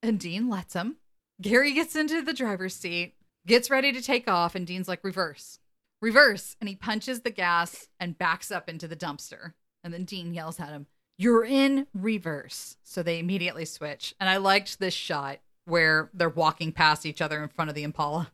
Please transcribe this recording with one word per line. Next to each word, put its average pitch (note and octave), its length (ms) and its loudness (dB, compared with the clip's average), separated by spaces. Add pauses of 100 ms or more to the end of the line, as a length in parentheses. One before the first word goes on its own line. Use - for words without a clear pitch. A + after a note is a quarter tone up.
And A3 180 0
Dean F3+ 280 -4
lets F#3+ 260 -4
him. G3+ 220 -4 (440)
Gary B3 320 4
gets D#4+ 240 0
into D#4 260 0
the D4 100 -4
driver's G3 420 -4
seat, F3 400 -6 (320)
gets A#3+ 240 4
ready C4+ 220 4
to B3+ 80 -4
take A#3+ 280 0
off, F3 260 2
and F#3 120 -4
Dean's F3+ 220 -6
like, F3+ 160 -6
Reverse. F3+ 540 -6 (420)
Reverse. A3+ 600 4
And G#3 80 -8
he G3 80 -10
punches A3 440 -4
the A#3+ 100 -4
gas F3 580 0 (100)
and F3 200 -8
backs E3+ 320 -2
up F#3 180 -8
into E3 200 -10
the D#3+ 80 -10
dumpster. D#3 560 -10 (300)
And E3+ 100 -12
then F3 120 -8
Dean E3+ 300 -10
yells D#3+ 260 -10
at D3 100 -8
him, C#3+ 160 -12 (320)
You're A3+ 260 4
in C4+ 500 2
reverse. F#3 920 -6
So - 180 -8
they E3+ 160 -2
immediately F3 460 -2
switch. - 560 -10
And F#3+ 80 2
I F#3+ 100 4
liked G3 400 4
this F#3 160 0
shot C#3 440 -4 (260)
where D#3+ 500 4
they're F3 140 2
walking D#3+ 440 2
past D#3 340 4
each D3+ 140 -8
other D3+ 220 -2
in D3 60 -8
front D#3 220 -2
of D3 40 -6
the D3 80 -6
Impala. D3+ 520 -2